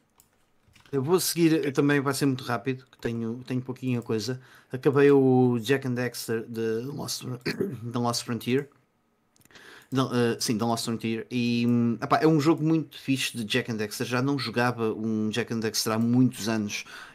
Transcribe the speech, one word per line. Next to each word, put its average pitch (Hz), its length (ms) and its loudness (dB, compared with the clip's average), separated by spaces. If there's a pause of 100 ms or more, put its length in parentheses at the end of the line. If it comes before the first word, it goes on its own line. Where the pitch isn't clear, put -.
(920)
Eu 139 100 0
vou 170 160 2
seguir, 160 460 2
eu 143 80 -2
também 143 280 4
vai 135 140 0
ser 143 120 0
muito 131 180 0
rápido, 127 460 -4
que - 80 -20
tenho, 117 460 -4
tenho 127 160 -4
pouquinha 127 400 -4
coisa. 117 400 -4 (300)
Acabei 143 400 6
o 127 500 6
Jak 135 260 0
and 123 80 -2
Daxter 117 520 -4
de 113 400 -4
Lost, 143 380 -8 (340)
<coughs> 120 340 -6
The 123 60 -4
Lost 120 260 -2
Frontier. 123 440 -2 (1200)
Não, 127 240 0
eh, 117 240 2
sim, 120 180 -2
The 107 80 -2
Lost 117 200 -2
Frontier. 113 440 -4
E, 120 380 0
hum, 120 340 2
epá, 135 220 0
é 156 40 4
um 160 140 6
jogo 151 240 2
muito 160 360 0
fixe 131 360 -4
de 110 160 -6
Jak 123 180 -2
and 110 60 -4
Daxter. 104 300 -6
Já 123 160 -2
não 143 160 0
jogava 117 560 0
um 110 380 -2
Jak 113 200 -2
and 117 60 -2
Daxter 110 340 -2
há 110 60 0
muitos 117 500 2
anos 107 360 -4 (300)